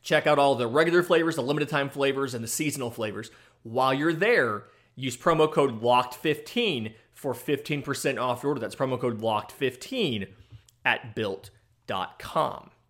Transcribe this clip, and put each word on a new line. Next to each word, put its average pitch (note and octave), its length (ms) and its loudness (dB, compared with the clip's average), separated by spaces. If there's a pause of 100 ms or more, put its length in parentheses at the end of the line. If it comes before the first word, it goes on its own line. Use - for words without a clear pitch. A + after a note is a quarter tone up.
check D3+ 240 2
out D3+ 120 6
all C#3 160 6
the A#2+ 120 0
regular E3 360 4
flavors, E3 340 2
the C#3 60 -2
limited C#3+ 280 -2
time C#3 180 0
flavors, C3+ 460 0
and A#2 100 -6
the A2+ 40 -8
seasonal C3+ 420 -4
flavors. G#2+ 400 -6 (320)
While C3 320 2
you're D3+ 180 2
there, D#3 520 2 (320)
use B2+ 200 -6
promo D#3 340 4
code C3 320 0
locked B2 320 4
fifteen D3+ 800 -2 (200)
for - 180 -6
fifteen C#3+ 480 -2
percent C3+ 380 -2
off A#2+ 240 -2
your C#3 80 0
order. C#3+ 100 -2
That's G#2 160 -6
promo C3 240 -2
code A#2 220 -2
locked A2 300 0
fifteen C#3 760 -2 (580)
at A#2+ 300 0
built G2+ 360 -6 (360)
dot F#2+ 320 -6
com. - 520 -4 (200)